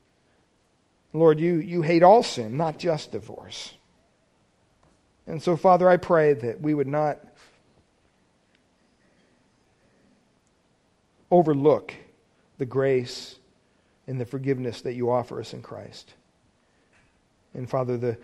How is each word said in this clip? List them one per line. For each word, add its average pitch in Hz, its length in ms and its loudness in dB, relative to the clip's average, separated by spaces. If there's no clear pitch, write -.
Lord, 156 280 6
you, 175 160 0
you 170 260 -2
hate 165 200 2
all 208 200 8
sin, 117 340 -8
not 160 220 -4
just 160 340 -6
divorce. 107 640 -14
And 165 160 -10
so, 180 140 0
Father, 180 320 4
I 180 80 6
pray 160 380 2
that 120 260 -6
we 151 140 -2
would 143 120 -2
not 147 320 -4
overlook 147 640 2
the 135 80 -6
grace 131 680 -4
and 131 140 -8
the 117 60 -8
forgiveness 131 560 -6
that 127 120 -8
you 120 160 -2
offer 120 300 -4
us 117 140 -14
in 123 80 -16
Christ. 107 520 -20
And 127 160 -12
Father, 123 260 -2
the, 120 280 -4